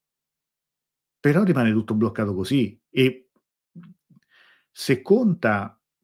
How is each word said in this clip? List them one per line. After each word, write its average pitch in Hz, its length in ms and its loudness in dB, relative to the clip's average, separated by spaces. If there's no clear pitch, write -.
però 156 240 2
rimane 131 280 2
tutto 110 220 -2
bloccato 107 400 -2
così, 107 460 -2
e 127 400 -2
se - 320 -4
conta, 160 760 0